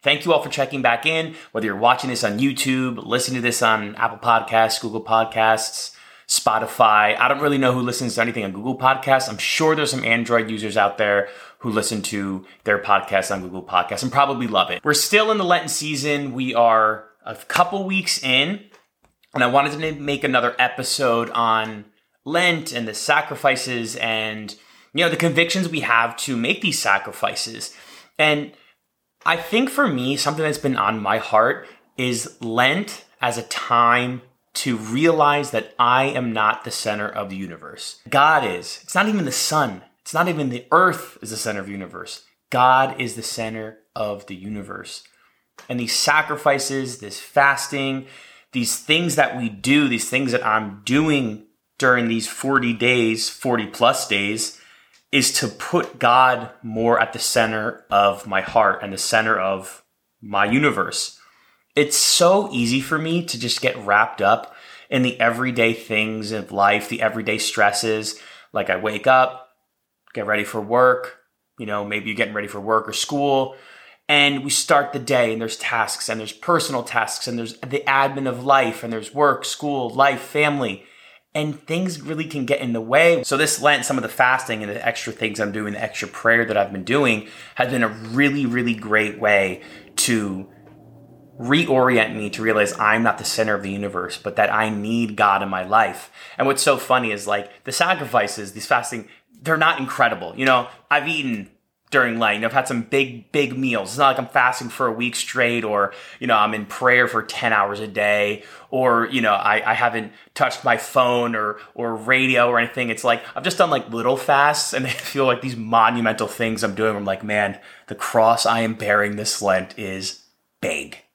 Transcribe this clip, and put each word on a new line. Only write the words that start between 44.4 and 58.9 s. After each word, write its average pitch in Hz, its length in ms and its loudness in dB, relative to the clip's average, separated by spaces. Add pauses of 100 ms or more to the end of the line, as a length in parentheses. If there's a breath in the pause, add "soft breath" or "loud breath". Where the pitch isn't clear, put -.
And 123 100 -6
these 120 160 -4
sacrifices, 143 1040 0
this 101 220 -14
fasting, 135 840 0 (440 loud breath)
these 117 260 -2
things 160 380 0
that 135 220 2
we 117 140 -4
do, 131 360 2
these 120 240 -2
things 131 220 0
that 123 120 -2
I'm 107 400 -2
doing 135 600 0 (340)
during 123 300 4
these 113 180 -2
forty 131 460 0
days, 113 560 2
forty 117 400 -2
plus - 400 2
days, 104 480 -2 (560 soft breath)
is 135 200 2
to - 160 -2
put - 500 -4
God 123 520 4 (120)
more 113 380 0
at 113 120 0
the - 60 -10
center 110 720 -2
of 101 380 2
my 95 140 0
heart 101 380 2
and 101 120 -10